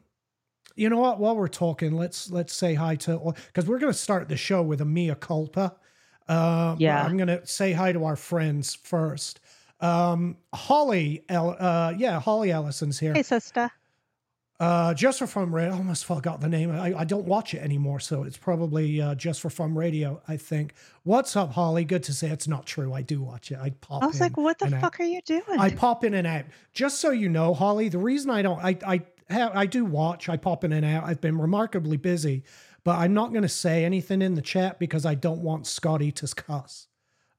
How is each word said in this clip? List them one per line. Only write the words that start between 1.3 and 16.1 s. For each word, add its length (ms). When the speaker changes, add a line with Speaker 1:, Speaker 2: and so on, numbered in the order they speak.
Speaker 1:
we're 120
talking, 480
let's, 340
let's 220
say 220
hi 220
to, 380
'cause 140
we're 120
gonna 140
start 360
the 80
show 260
with 180
a 40
mea 340
culpa. 560
Uh, 460
but 60
Speaker 2:
Yeah. 240
Speaker 1:
I'm 120
gonna 300
say 260
hi 200
to 120
our 120
friends 580
first. 640
Um, 580
Holly 720
El-, 300
uh, 400
yeah, 220
Holly 300
Ellison's 500
here. 120
Speaker 2:
Hey, 100
sister. 480
Speaker 1:
Uh, 340
Just 240
for 80
Fun 240
Radio. 240
I 40
almost 260
forgot 360